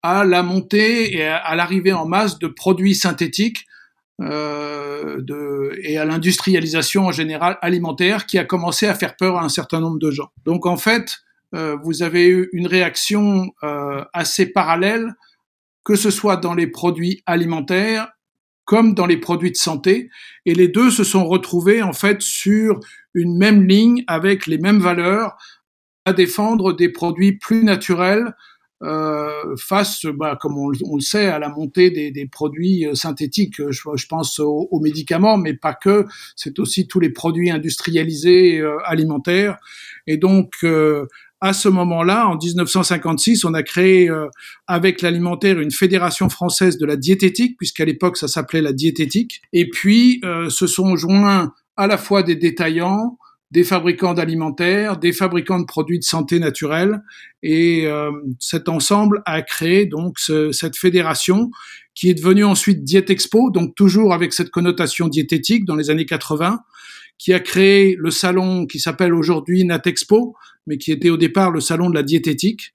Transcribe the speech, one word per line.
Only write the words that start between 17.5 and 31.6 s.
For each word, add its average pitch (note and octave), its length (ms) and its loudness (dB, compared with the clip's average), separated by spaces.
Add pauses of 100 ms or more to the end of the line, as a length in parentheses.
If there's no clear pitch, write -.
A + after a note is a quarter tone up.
comme A3 300 4
dans F3+ 120 0
les F3 120 2
produits F3 340 -4
de F3 60 -6
santé, F#3 520 0 (360)
et E3+ 100 2
les F3+ 120 6
deux A3+ 220 4
se G#3+ 140 2
sont F#3+ 220 2
retrouvés F#3 580 0
en F3+ 100 -4
fait G3+ 280 0
sur G#3 580 0 (340)
une E3+ 240 0
même G3+ 300 6
ligne A3+ 400 4
avec F#3 400 -2
les D#3+ 100 -2
mêmes G3+ 220 2
valeurs F3+ 560 0 (680)
à F#3+ 80 2
défendre F#3+ 600 2
des F3 160 0
produits F3 480 0
plus A3+ 260 0
naturels, G3 680 0 (500)
euh, D3+ 760 -6
face, G3 480 -2
bah, D3 340 -6
comme D3 180 -6
on, C#3 140 -4 (120)
on D3+ 120 -6
le C#3+ 60 -2
sait, G3+ 260 0
à D#3 120 0
la D3+ 80 -6
montée D#3 440 2